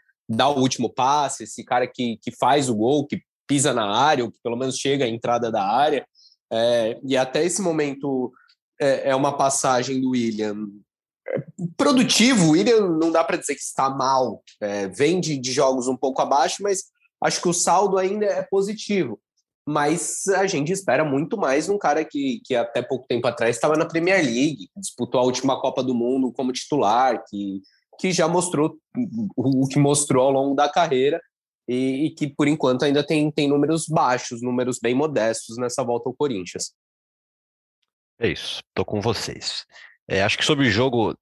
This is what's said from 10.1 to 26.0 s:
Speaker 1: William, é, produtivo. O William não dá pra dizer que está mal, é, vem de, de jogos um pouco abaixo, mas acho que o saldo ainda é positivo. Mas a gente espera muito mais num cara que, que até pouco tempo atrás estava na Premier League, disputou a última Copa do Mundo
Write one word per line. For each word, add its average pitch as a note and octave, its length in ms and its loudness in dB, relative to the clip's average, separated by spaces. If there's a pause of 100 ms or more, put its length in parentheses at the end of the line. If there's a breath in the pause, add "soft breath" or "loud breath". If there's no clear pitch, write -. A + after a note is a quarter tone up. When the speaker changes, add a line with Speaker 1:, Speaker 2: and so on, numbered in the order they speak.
Speaker 1:
William, G#2+ 560 -2 (600)
é, - 160 -4 (320)
produtivo. B3+ 720 4
O D#3 60 6
William G#3 300 4
não E3 300 2
dá D#3+ 120 4
pra - 140 -2
dizer C#3 180 -6
que - 60 -12
está - 280 -2
mal, C3 540 0 (180)
é, G2+ 260 -4
vem D3 320 2
de, D#3 160 -2
de C3 160 -6
jogos C3 360 0
um C3 100 -2
pouco C3+ 240 -2
abaixo, C#3+ 400 0
mas G3 220 -2 (400)
acho D#3+ 180 -2
que F3+ 80 0
o E3+ 40 2
saldo F#3+ 440 2
ainda G3+ 280 0
é F#3+ 180 -2
positivo. G3 760 -2 (480)
Mas D3 600 -2
a F#3+ 180 2
gente D#3 260 -2
espera C#3+ 320 0
muito D3+ 340 -2
mais D#3 300 0
num G3+ 100 0
cara D#3 280 0
que, C3+ 400 -4
que C3+ 100 -2
até A#2 260 0
pouco B2+ 260 -6
tempo B2+ 200 -2
atrás A#2+ 280 0
estava D#3 200 2
na D#3+ 100 2
Premier E3+ 380 2
League, B2 540 -2
disputou B2 420 -4
a B2 40 4
última B2+ 360 0
Copa C3 240 -2
do B2+ 100 -2
Mundo B2 380 0